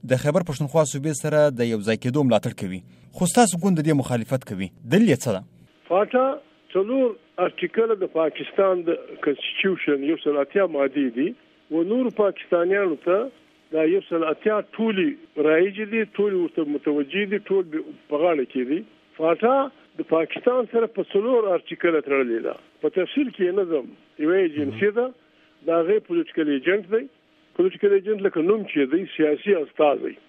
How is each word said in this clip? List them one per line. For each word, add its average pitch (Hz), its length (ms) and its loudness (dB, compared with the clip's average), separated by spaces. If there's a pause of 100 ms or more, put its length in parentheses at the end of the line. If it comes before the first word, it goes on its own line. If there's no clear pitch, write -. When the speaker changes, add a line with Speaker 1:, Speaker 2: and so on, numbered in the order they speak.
(100)
Speaker 1:
د 127 100 2
خیبر 156 300 0
پښتونخوا 147 400 0
صوبې 147 300 -4
سره 151 200 0 (100)
د 120 200 -2
یو 110 160 0
ځای 110 100 2
کېدو 127 320 0
ملاتړ 113 320 2
کوي. 95 180 -6 (380)
خو 185 160 0
ستاسو 226 300 4
ګوند 185 180 2
د 147 60 -2
دې 156 140 4
مخالفت 127 500 -4
کوي. 95 180 -6 (240)
دلیل 208 180 6
یې 123 140 4
څه 123 100 -2
ده؟ 95 80 -6 (460)
Speaker 2:
فاټا 208 380 2 (480)
څلور 240 340 2 (380)
آرټیکله 220 560 -2
د 180 120 -6
پاکستان 170 720 0
د 165 140 -2 (240)
کنسټیټیوشن 147 880 -2
یو 156 100 -4
سل 147 220 0
اتیا 190 320 0
مادې 139 300 0 (120)
دي. 151 100 0 (460)
و 165 160 2
نورو 247 320 0
پاکستانیانو 185 840 0
ته 185 100 4 (580)
دا 160 80 2 (120)
یو 190 160 -2
سل 165 180 -2
اتیا 214 320 0 (140)
ټولې 202 320 0 (400)
رایجې 190 440 2
دي، 226 140 0 (100)
ټولې 202 220 0
ورته 170 220 -2 (160)
متوجې 147 480 -2 (100)
دي، 202 160 -6
ټول 190 240 0
به 156 40 -4 (300)
په 147 140 -4
غاړه 160 300 2
کې 127 180 -2
دي. 165 100 0 (380)
فاټا 170 380 2 (440)
د - 160 -6
پاکستان 247 560 0
سره 226 240 0
په - 160 -6
څلور 214 400 2
آرټیکله 165 560 -2
تړلې 127 400 0
ده. - 60 -6 (260)
په 156 220 -2
تفصیل 262 280 -2
کې 196 160 -6
یې 180 120 0
نه 196 120 0
ځم. 139 160 -2 (400)
یوه 185 200 2
ایجنسي 151 520 -2
ده، 254 140 -2 (540)
د 165 120 2
هغې 175 300 2
پولیټیکل 160 460 -2
ایجنټ 175 360 -2
دی. 226 140 -2 (520)
پولیټیکل 190 380 2
ایجنټ 196 320 0
لکه 170 220 0
نوم 220 120 2 (120)
چې 139 180 2
دی، 165 100 0 (140)
سیاسي 156 460 2
استازی. 139 520 0 (160)